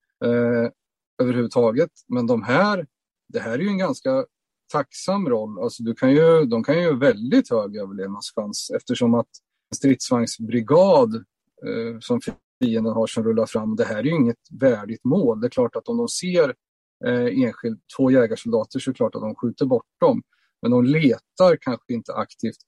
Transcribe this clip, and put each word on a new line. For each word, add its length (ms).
eh, 440
överhuvudtaget. 680
Men 200
de 160
här, 440
det 60
här 140
är 60
ju 80
en 100
ganska 480
tacksam 580
roll. 300
Alltså, 240
du 100
kan 180
ju, 340
de 180
kan 180
ju 140
väldigt 540
hög 260
överlevnadschans, 1000
eftersom 380
att 160
en 40
stridsvagnsbrigad, 1400
eh, 340
som 200
fienden 300
har 140
som 160
rullar 220
fram, 300
det 100
här 120
är 60
ju 120
inget 260
värdigt 420
mål. 380
Det 60
är 20
klart 260
att 120
om 100
de 100
ser, 480
eh, 380
enskilt 360
två 140
jägarsoldater, 680
så 100
är 40
det 40
klart 180
att 60
de 140
skjuter 300
bort 220
dem. 220
Men 100
de 140
letar 760
kanske 320
inte 200
aktivt 440